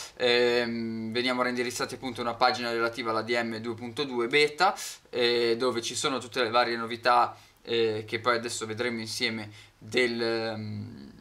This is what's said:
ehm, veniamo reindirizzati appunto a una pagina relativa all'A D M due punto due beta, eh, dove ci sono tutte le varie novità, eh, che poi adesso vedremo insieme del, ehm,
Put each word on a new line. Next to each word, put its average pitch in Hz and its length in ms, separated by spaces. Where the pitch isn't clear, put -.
ehm, 117 960
veniamo 123 300
reindirizzati 123 540
appunto 123 260
a - 20
una 117 120
pagina 120 340
relativa 117 400
all'A 110 140
D 113 80
M 117 260
due 113 160
punto 120 300
due 120 240
beta, 147 500
eh, 120 480
dove 117 240
ci 123 140
sono 135 240
tutte 123 240
le 110 80
varie 117 260
novità, 117 580
eh, 110 440
che 113 120
poi 120 160
adesso 113 320
vedremo 117 320
insieme 110 680
del, 117 400
ehm, 107 1000